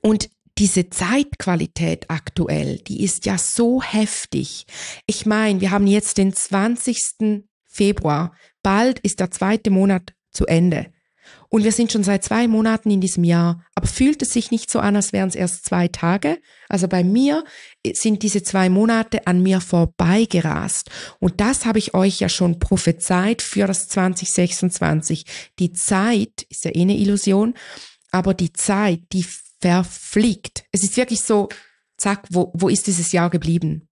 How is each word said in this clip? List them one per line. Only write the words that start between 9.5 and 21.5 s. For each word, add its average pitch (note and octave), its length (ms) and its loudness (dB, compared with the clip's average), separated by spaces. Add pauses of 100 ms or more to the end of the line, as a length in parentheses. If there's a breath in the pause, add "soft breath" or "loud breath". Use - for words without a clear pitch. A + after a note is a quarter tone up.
Monat F#3+ 460 2 (180)
zu - 140 -2
Ende. E3+ 400 2 (640 soft breath)
Und A3 120 2
wir A3 100 4
sind A3+ 200 0
schon G#3 120 0
seit F#3+ 200 2
zwei A#3 240 0
Monaten A3 420 2
in G3 120 2
diesem F3 200 0
Jahr. E3+ 400 2 (120)
Aber - 120 -2
fühlt C#4+ 360 2
es A#3+ 80 -4
sich - 200 -2
nicht A3+ 200 -2
so A#3 100 0
an, G#3 160 2
als G3+ 160 0
wären F#3+ 160 0
es F3 60 -6
erst - 320 -4
zwei F3+ 200 2
Tage? G3 540 -2 (300 soft breath)
Also F#3 180 0
bei F3+ 160 2
mir C#4 400 2 (480 loud breath)
sind G#3+ 300 0
diese G#3 200 -2
zwei F#3 280 2
Monate A3+ 560 2
an F3+ 160 4
mir F#3 180 2
vorbeigerast. E3+ 1300 0 (300 loud breath)
Und F#3 200 0
das A#3 260 0